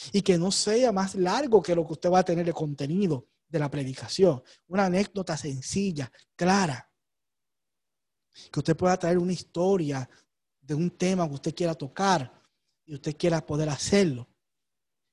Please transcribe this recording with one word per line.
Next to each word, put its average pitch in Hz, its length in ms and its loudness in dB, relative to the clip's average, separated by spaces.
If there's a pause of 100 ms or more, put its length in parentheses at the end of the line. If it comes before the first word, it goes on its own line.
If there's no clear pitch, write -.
(120)
Y 202 100 2
que 180 160 4
no 185 140 0
sea 226 400 2
más 190 220 -2
largo 202 480 4
que 175 120 0
lo 165 120 0
que 160 80 -8
usted 175 160 -2
va 185 80 6
a 185 60 4
tener 175 200 0
de 170 80 -2
contenido 151 720 -2 (240)
de 160 80 -2
la 147 120 -2
predicación. 139 720 0 (260)
Una 196 180 0
anécdota 185 500 -2
sencilla, 147 720 -4 (240)
clara. 175 560 0 (1600)
Que 147 100 -4
usted 156 160 0
pueda 180 200 2
traer 180 220 0
una 180 140 0
historia 165 760 -2 (520)
de 139 140 -6
un 170 160 0
tema 185 380 0
que 143 60 -8
usted 151 200 -6
quiera 170 200 -2
tocar 160 580 0 (540)
y 156 80 -12
usted 147 220 -8
quiera 165 280 0
poder 151 240 -2
hacerlo. 147 600 0 (840)